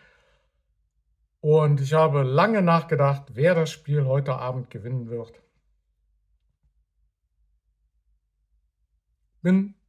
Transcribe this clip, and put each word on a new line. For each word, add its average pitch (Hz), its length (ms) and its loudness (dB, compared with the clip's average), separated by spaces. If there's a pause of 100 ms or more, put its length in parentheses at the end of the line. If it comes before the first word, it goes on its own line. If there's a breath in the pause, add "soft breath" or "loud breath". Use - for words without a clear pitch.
(1400 soft breath)
Und 151 420 2
ich 139 100 -4
habe 156 300 2
lange 185 400 2
nachgedacht, 151 720 0
wer 139 200 2
das 160 160 -2
Spiel 147 360 -4
heute 135 300 -2
Abend 127 340 -8
gewinnen 117 400 -10
wird. 117 320 -14 (4000)
Bin 190 320 0 (140)